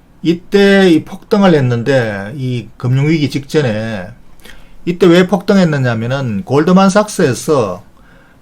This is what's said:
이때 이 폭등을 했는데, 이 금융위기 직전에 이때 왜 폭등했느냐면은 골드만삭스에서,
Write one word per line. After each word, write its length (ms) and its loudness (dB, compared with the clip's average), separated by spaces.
이때 720 2
이 120 2
폭등을 520 0
했는데, 800 -2
이 320 -6
금융위기 540 0
직전에 800 -4
이때 200 2
왜 180 6
폭등했느냐면은 1200 -2
골드만삭스에서, 1400 0